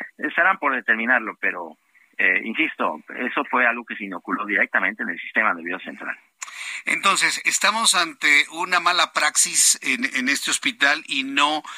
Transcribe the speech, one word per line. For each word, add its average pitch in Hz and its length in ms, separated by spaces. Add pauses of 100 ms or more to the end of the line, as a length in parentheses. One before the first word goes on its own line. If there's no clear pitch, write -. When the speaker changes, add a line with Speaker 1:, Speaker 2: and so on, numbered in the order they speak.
(180)
Speaker 1:
Estarán 175 420
por 139 160
determinarlo, 113 640
pero, 87 380 (400)
eh, 95 260
insisto, 110 560 (160)
eso 127 300
fue 123 200
algo 117 200
que 110 100
se 104 100
inoculó 95 400
directamente 101 560
en - 80
el 85 100
sistema 107 360
nervioso 87 300
central. - 300 (720)
Speaker 2:
Entonces, 165 580
¿estamos 208 500
ante 151 560
una 175 280
mala 170 320
praxis 156 720
en, 127 240 (100)
en 127 140
este 139 220
hospital 143 560
y 139 160
no, 147 400 (140)